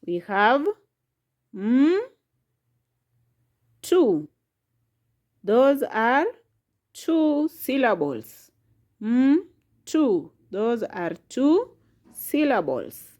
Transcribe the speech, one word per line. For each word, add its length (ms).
We 220
have 380
m, 460
tu. 480
Those 400
are 420
two 560
syllables. 1000
Mtu. 1300
Those 320
are 300
two 400
syllables. 920